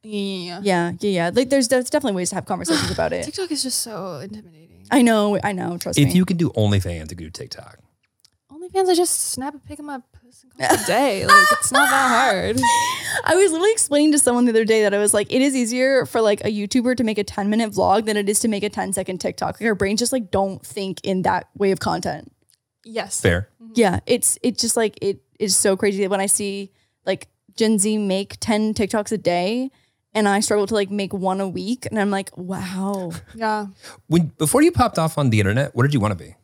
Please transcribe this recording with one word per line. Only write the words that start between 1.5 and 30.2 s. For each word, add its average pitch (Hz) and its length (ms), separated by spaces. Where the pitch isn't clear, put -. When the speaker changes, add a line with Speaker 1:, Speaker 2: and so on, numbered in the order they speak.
Speaker 2:
there's 254 200
definitely 254 280
ways 180 120
to 202 60
have 180 100
conversations 202 460
about 165 240
it. 180 100
Speaker 1:
<sighs> - 0
TikTok 359 260
is 285 120
just 254 180
so 185 380
intimidating. 196 720
Speaker 2:
I 254 100
know, 208 420
I 202 100
know. 175 260
Trust - 200
Speaker 3:
If 143 100
Speaker 2:
me. - 60
Speaker 3:
you 180 120
can 180 100
do 160 140
OnlyFans, 92 600
you 85 60
can 82 100
do 80 40
TikTok. - 480
Speaker 1:
OnlyFans, 359 360
I 359 60
just 349 240
snap 277 240
a 285 40
pic 294 200
of 294 80
my 277 140
puss - 300
and - 160
call - 180
it - 60
a - 20
Speaker 2:
<laughs> - 20
Speaker 1:
day. 247 400
Like, 587 260
it's - 200
not 784 160
that 269 200
hard. 196 300
Speaker 2:
<laughs> 960 640
I - 100
was 381 160
literally 359 220
explaining 302 400
to 294 60
someone 247 260
the 247 80
other 220 140
day 220 160
that 202 100
I 202 60
was 208 160
like, 208 180
"It 254 80
is 269 160
easier 254 480
for, - 160
like, 208 220
a - 60
YouTuber 220 500
to 247 60
make 214 120
a 208 80
ten-minute 208 480
vlog 196 320
than 214 140
it 208 100
is - 120
to 233 80
make 202 140
a 208 60
ten-second 190 500
TikTok." - 420
Like, 208 60
our 220 80
brains 196 260
just, 240 120
like, 247 180
don't 196 340
think 196 380
in 185 200
that 185 340
way 202 140
of 185 100
content. 165 500
Speaker 1:
Yes. - 380
Speaker 3:
Fair. 87 260
Speaker 1:
Mm-hmm. 226 140
Speaker 2:
Yeah, 196 300
it's, - 360
it's 233 180
just, 233 160
like, 220 240
it 196 200
is 196 180
so 190 200
crazy 196 260
that 190 80
when 196 100
I 196 60
see, 202 440
like, - 220
Gen 220 220
Z 214 200
make 196 420
ten 214 340
TikToks 208 380
a 208 60
day, 196 520
and 214 120